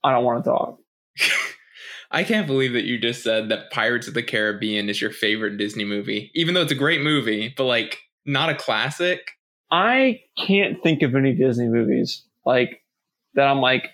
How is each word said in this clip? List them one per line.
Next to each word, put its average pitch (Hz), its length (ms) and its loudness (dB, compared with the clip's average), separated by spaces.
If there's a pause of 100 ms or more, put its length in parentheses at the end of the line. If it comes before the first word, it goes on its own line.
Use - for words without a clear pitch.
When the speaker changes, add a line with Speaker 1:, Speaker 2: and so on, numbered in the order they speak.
Speaker 1:
I 139 80 4
don't 123 120 4
wanna 120 180 0
talk. - 420 -2
Speaker 2:
<laughs> - 460 -4 (760)
I 165 140 0
can't 214 240 0
believe 135 280 0
that 120 100 0
you 120 160 -2
just 120 240 -4
said 110 240 0
that 110 240 -4
Pirates 117 340 -2
of - 80 -14
the 120 80 -2
Caribbean 107 680 -2
is 101 140 -4
your 107 80 -2
favorite 107 480 -2
Disney 104 260 -4
movie, 104 520 -6
even 170 180 0
though 180 80 2
it's 147 80 -2
a 143 60 0
great 143 260 0
movie, 117 520 -2
but, 135 100 -2
like, 117 340 -2 (260)
not 139 240 0
a 147 60 0
classic. 139 760 -2 (400)
Speaker 1:
I 233 480 2 (180)
can't 196 460 2
think 160 180 4
of 131 140 2
any 135 180 4
Disney 120 320 2
movies, 117 560 0 (240)
like, 127 340 2 (540)
that 139 140 6
I'm 139 120 4
like 127 340 2